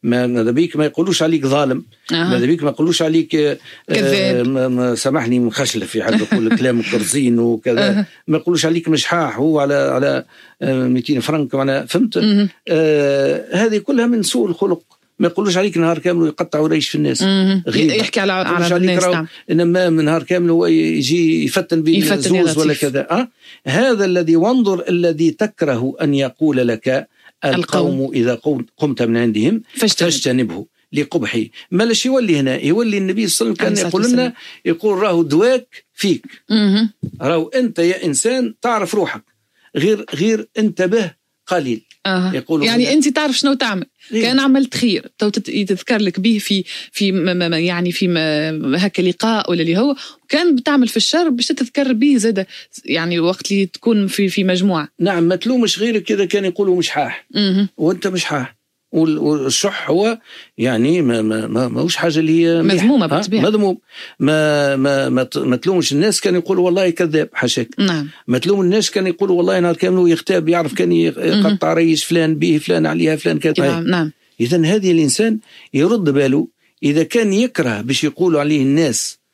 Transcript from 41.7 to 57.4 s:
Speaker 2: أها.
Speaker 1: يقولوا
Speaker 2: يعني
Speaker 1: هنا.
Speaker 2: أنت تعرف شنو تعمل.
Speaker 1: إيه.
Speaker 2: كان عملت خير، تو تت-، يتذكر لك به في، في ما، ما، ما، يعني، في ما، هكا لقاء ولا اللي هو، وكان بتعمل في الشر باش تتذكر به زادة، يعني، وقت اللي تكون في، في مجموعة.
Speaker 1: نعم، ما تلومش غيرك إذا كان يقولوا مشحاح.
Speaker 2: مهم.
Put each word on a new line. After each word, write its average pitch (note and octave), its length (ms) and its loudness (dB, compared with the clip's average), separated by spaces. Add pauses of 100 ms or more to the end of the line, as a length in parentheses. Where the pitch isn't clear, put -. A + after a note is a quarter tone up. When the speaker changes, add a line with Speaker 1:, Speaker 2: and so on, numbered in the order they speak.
Speaker 2:
أها. F#3 300 0
Speaker 1:
يقولوا D#3+ 300 -2
Speaker 2:
يعني A#3 200 2
Speaker 1:
هنا. C4+ 80 0
Speaker 2:
أنت D4 140 4
تعرف D4 300 0
شنو C#4 160 0
تعمل. A3+ 320 -4 (280)
Speaker 1:
إيه. A3+ 80 0
Speaker 2:
كان B3+ 180 2
عملت C4+ 360 2
خير، - 420 -2
تو G#3 120 0
تت-، G3 200 -6
يتذكر G3+ 480 -2
لك G3 220 -2
به G#3+ 180 2
في، G3 260 -2 (280)
في G3 200 0
ما، F3+ 220 0
ما، F3 140 -2
ما، E3 120 0
يعني، F3 320 -2
في F#3 160 0
ما، D#3+ 800 0
هكا F#3 140 -2
لقاء G#3 500 0
ولا F3 100 0
اللي E3 160 0
هو، C4+ 180 0 (280)
وكان E4 320 0
بتعمل C4 320 2
في A3+ 100 -4
الشر D#4+ 320 2
باش A#3+ 180 -2
تتذكر C4+ 460 -2
به C4 240 4
زادة، G3 300 0 (380)
يعني، E3 340 -2
وقت F3 320 -2
اللي G3 140 2
تكون G#3 420 0
في، G3 220 0
في G3 140 -2
مجموعة. F#3 440 0 (120)
Speaker 1:
نعم، F3 240 2
ما F3+ 120 2
تلومش A3+ 440 0
غيرك A3 320 -2
إذا G3+ 140 2
كان G3 200 -2
يقولوا F#3 320 0
مشحاح. C#3 480 -4 (100)
Speaker 2:
مهم. G3 420 2